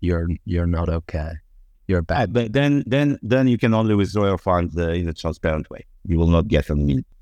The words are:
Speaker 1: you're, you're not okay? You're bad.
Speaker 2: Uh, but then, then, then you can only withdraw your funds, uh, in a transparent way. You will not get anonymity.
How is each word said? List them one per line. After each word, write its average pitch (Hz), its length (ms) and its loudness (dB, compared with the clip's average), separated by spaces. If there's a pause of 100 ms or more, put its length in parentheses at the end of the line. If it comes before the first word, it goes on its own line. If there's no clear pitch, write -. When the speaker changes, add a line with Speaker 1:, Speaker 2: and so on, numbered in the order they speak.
Speaker 1:
you're, 85 280 0 (160)
you're 87 220 -2
not 85 220 0
okay? 80 440 -6 (540)
You're 90 160 0
bad. 90 280 -2
Speaker 2:
Uh, - 20 -8
but 113 200 -2
then, 143 340 2
then, 143 360 0
then 131 240 2
you 123 100 4
can 113 160 2
only 110 220 2
withdraw 101 320 2
your 98 120 2
funds, 87 380 0
uh, 85 120 -2
in 85 200 -2
a 80 60 -6
transparent 78 560 -4
way. - 160 -18 (180)
You 82 140 0
will 82 100 4
not 82 200 4
get 76 200 2
anonymity. 73 380 0 (160)